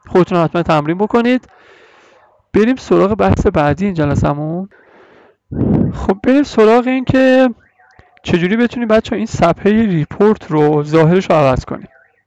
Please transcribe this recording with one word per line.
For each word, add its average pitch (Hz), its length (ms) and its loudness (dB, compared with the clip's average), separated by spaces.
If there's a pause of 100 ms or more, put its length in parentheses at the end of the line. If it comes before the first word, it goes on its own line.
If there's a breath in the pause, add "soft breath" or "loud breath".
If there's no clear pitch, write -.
خودتون 180 300 0
هم 165 60 2
حتما 170 200 -2
تمرین 156 340 -2
بکنید. 233 500 -2 (1040 soft breath)
بریم 226 220 2
سراغ 190 380 0
بحث 190 340 0
بعدی 151 380 -2
این 202 80 -2
جلسمون. 156 760 -4 (1200 soft breath)
خب، - 300 -8
بریم 277 200 2
سراغ 226 440 2
این 254 180 -4
که 262 440 4 (720 soft breath)
چجوری 185 340 0
بتونیم، 240 300 -2
بچه‌ها، 214 300 0
این 208 80 -4
صفحه 180 460 -2
ریپورت 208 800 0
رو 151 320 2
ظاهرش 160 460 2
رو 170 60 2
عوض 135 300 0
کنیم. - 220 -14 (400)